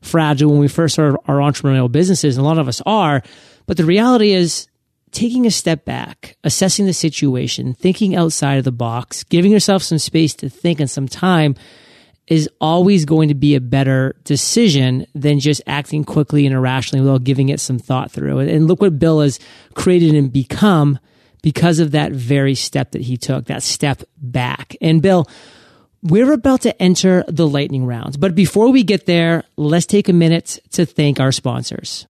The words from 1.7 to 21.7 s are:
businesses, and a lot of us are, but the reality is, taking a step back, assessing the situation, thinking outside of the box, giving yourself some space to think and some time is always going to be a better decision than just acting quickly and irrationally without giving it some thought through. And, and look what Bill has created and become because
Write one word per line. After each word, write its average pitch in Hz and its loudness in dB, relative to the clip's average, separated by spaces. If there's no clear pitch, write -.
businesses, 156 0
and 135 0
a - 0
lot 160 0
of 139 -2
us 123 -8
are, 170 0
but 185 -4
the 165 2
reality 214 2
is, 180 -2
taking 240 -2
a 226 4
step 165 -2
back, - -12
assessing 190 0
the 190 0
situation, 127 -4
thinking 185 -2
outside 151 0
of 131 -2
the 131 -2
box, 117 -8
giving 175 2
yourself 196 2
some - -2
space 160 -2
to 139 -10
think 170 -4
and 135 -2
some 135 -6
time 160 0
is 160 0
always 175 2
going 156 2
to 147 0
be 143 2
a 135 0
better 131 0
decision 139 0
than 147 0
just 143 -2
acting 143 -6
quickly 147 0
and 135 0
irrationally 131 -2
without 135 2
giving 135 2
it 151 -2
some 131 -4
thought 127 -4
through. 139 -4
And, 135 0
and 156 4
look 180 2
what 175 2
Bill 156 2
has 143 0
created 170 2
and 139 2
become 143 2
because 165 0